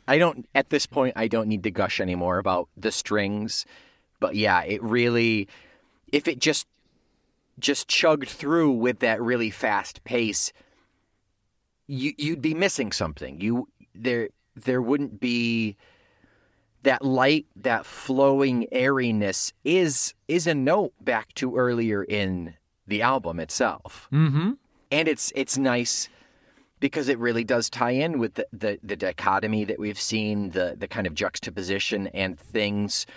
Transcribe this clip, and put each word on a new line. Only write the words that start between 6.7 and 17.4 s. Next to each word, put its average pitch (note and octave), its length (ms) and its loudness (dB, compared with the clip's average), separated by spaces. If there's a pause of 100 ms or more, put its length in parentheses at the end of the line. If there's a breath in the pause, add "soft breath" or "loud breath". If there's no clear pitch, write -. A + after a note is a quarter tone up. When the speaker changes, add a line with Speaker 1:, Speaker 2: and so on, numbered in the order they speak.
Speaker 1:
just - 300 -2
chugged D#3 400 2
through D3+ 440 2
with A#2+ 280 2
that A2 220 2
really A#2 280 0
fast G2+ 540 -2
pace, A#2 480 -2 (1300 soft breath)
you, C#3 320 -4
you'd D3 240 -4
be D#3 120 0
missing D#3+ 380 0
something. D2+ 480 -6
You, A#2 280 -2 (260)
there, A#2 340 -2 (260)
there B2+ 280 0
wouldn't B2 380 -2
be A#2 560 0 (1040 soft breath)
that C3 220 2
light, C3+ 400 4 (120)